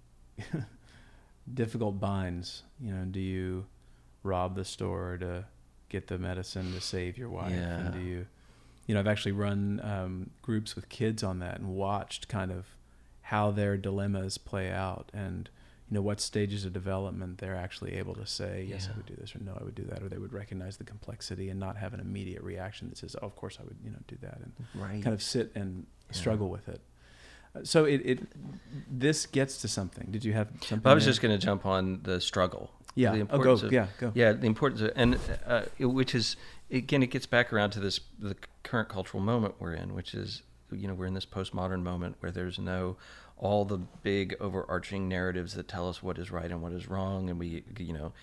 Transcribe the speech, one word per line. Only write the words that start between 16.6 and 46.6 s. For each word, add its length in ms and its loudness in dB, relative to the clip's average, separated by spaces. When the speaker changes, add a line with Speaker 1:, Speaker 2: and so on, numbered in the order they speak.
Speaker 1:
of 80 -4
development 640 -2
they're 180 -4
actually 380 -6
able 200 -4
to 120 -8
say, 420 -4
"Yes, 180 -6
I 40 -4
Speaker 2:
Yeah. 60 -6
Speaker 1:
would 100 -10
do 80 -12
this," 220 -12
or, 40 -10
"No, 200 -8
I 40 -8
would 100 -8
do 100 -8
that," 180 -6
or 60 -6
they 100 -8
would 140 -8
recognize 460 -8
the 60 -12
complexity 640 -8
and 100 -4
not 160 -4
have 180 -6
an 60 -8
immediate 420 -6
reaction 460 -8
that 100 -12
says, 220 -10
"Oh, 60 -6
of 100 -12
course 240 -10
I 40 -14
would, 200 -12
you 60 -8
know, 80 -10
do 140 -10
that," 200 -10
and 100 -12
Speaker 2:
Right. 280 -4
Speaker 1:
kind 120 4
of 80 -2
sit 320 0
and 320 -6
Speaker 2:
Yeah. 80 -14
Speaker 1:
struggle 320 2
with 200 -8
it. 120 -10
Uh, 100 -8
so 200 6
it, 200 6
it, 160 2
this 360 2
gets 340 2
to 80 -2
something. 420 -4
Did 140 -2
you 80 2
have 160 2
something 200 -2
Speaker 2:
Well, 100 12
I 20 12
was 100 10
Speaker 1:
there? 60 8
Speaker 2:
just 100 6
gonna 180 6
jump 280 2
on 380 4
the 160 2
struggle. 520 2
Speaker 1:
Yeah. 180 6
Speaker 2:
The 60 4
Speaker 1:
Oh, 20 4
Speaker 2:
importance 400 8
Speaker 1:
go. 60 2
Speaker 2:
of, 60 0
Speaker 1:
Yeah, 140 6
go. 160 0
Speaker 2:
yeah, 180 10
the 140 2
importance 340 4
of, 160 4
and, 220 8
uh, 200 4
it, 80 2
which 280 4
is, 220 2
again, 320 4
it 80 4
gets 160 -2
back 260 4
around 200 6
to 80 -4
this, 200 0
the 160 -6
current 260 0
cultural 340 -4
moment 360 2
we're 160 -4
in, 200 -6
which 200 -8
is, 280 -6
you 180 -6
know, 60 -4
we're 120 -4
in 80 -2
this 120 -6
postmodern 560 -2
moment 380 -4
where 120 -4
there's 260 -4
no, 380 -2
all 280 4
the 140 0
big 640 0
overarching 680 -2
narratives 460 0
that 140 -6
tell 200 -2
us 140 -6
what 140 -4
is 140 -6
right 200 -4
and 120 -4